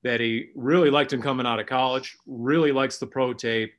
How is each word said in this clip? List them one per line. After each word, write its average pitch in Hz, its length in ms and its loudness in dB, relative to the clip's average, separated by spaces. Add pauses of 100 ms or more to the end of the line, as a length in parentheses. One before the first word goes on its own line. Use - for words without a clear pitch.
that 120 180 0
he 113 340 -2
really 143 360 4
liked 147 200 2
him 127 100 -2
coming 127 260 -2
out 113 120 0
of 107 60 -6
college, 131 500 -2 (120)
really 143 440 2
likes 135 280 0
the 123 80 -6
pro 127 260 -2
tape. 113 460 -4